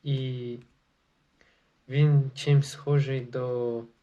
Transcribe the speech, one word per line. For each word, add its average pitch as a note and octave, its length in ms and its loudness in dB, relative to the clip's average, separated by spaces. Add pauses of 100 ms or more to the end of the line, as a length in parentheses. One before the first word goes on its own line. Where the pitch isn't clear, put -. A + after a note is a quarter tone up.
і B2+ 560 -6 (1300)
він C#3+ 460 4
чимсь C#3+ 340 2
схожий C3+ 520 -2
до B2 640 -4 (200)